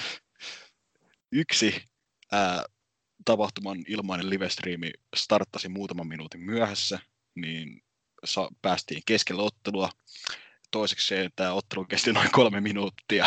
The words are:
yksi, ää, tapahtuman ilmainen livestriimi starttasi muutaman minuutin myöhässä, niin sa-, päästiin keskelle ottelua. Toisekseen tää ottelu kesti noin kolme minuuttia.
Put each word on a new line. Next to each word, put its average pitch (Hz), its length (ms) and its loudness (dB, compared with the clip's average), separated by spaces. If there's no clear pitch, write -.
yksi, 123 520 2
ää, 95 320 2
tapahtuman 98 520 0
ilmainen 95 420 -4
livestriimi 90 600 -4
starttasi - 540 2
muutaman 90 380 -6
minuutin 80 340 -10
myöhässä, 101 580 0
niin 80 480 -8
sa-, - 260 -2
päästiin - 440 0
keskelle 101 360 2
ottelua. 101 480 -2
Toisekseen 98 640 0
tää 92 180 0
ottelu 95 320 -4
kesti - 280 2
noin 107 180 6
kolme 107 300 6
minuuttia. 101 640 0